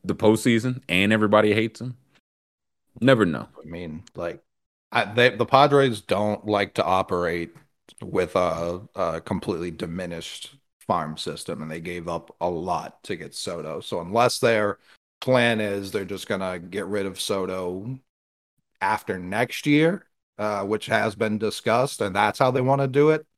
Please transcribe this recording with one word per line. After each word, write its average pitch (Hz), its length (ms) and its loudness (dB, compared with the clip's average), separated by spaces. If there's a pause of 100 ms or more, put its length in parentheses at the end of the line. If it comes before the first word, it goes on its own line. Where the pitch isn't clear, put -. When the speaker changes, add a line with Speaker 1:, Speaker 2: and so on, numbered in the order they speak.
Speaker 1:
the 98 100 -2
postseason 113 720 2
and 98 240 4
everybody 107 400 6
hates 110 280 0
him, 123 160 -10 (1040)
never 113 260 6
know. 64 220 -4 (120)
Speaker 2:
I - 60 -20
mean, 82 380 -12 (100)
like, 85 260 -8 (520)
I, 113 120 2
they, 120 260 4
the 110 160 -2
Padres 139 540 6
don't 104 460 -2
like 101 280 0
to - 100 0
operate 87 680 0 (480)
with 92 360 -2
a, 87 440 0 (140)
a 85 260 -2
completely 87 520 -4
diminished 85 840 -10 (320)
farm 78 300 -2
system, 78 460 -10
and 78 80 -10
they 82 100 -10
gave 87 280 -10
up 85 320 -8
a 87 80 -2
lot 87 560 -6
to 95 120 -8
get 82 180 -16
Soto. 80 460 -8
So - 200 -8
unless 113 380 2
their 107 400 0 (420)
plan 117 400 2
is 101 300 -4
they're 98 140 -4
just 95 240 -10
gonna 95 320 -4
get 92 260 -8
rid 98 200 -4
of 95 140 -8
Soto 95 760 -4 (840)
after 98 380 -2
next 101 480 -4
year, 156 400 2 (320)
uh, 104 260 -4
which 104 220 -4
has 107 300 0
been 107 220 -2
discussed, 113 600 0
and 98 140 -2
that's 104 240 2
how 127 140 4
they 131 80 0
wanna 135 260 2
do 143 240 4
it 156 160 0 (120)